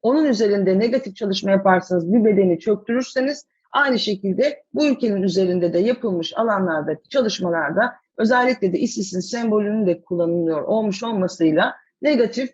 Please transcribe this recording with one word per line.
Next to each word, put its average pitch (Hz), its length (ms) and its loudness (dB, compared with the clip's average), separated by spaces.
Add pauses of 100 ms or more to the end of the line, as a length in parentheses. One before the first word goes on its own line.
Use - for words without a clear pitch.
Onun 285 220 2
üzerinde 202 540 2
negatif 226 380 0
çalışma 196 340 -2
yaparsanız, 185 600 2
bir 220 120 4
bedeni 190 340 4
çöktürürseniz, 254 880 -4 (280)
aynı 269 260 2
şekilde 202 640 -2 (120)
bu 294 120 2
ülkenin 214 360 0
üzerinde 180 500 0
de 175 60 0
yapılmış 202 580 -2
alanlardaki 180 720 -2
çalışmalarda, 185 840 -2 (260)
özellikle 247 540 2
de - 60 -2
isis 190 520 -6
sembolünün 214 560 -2
de 170 140 0
kullanılıyor 170 600 -2
olmuş 214 400 -2
olmasıyla 180 720 0 (280)
negatif 247 520 0